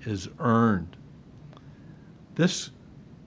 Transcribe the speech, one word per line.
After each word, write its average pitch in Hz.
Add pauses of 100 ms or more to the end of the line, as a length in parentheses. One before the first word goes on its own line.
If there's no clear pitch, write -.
is 101 (120)
earned. 113 (1400)
This - (540)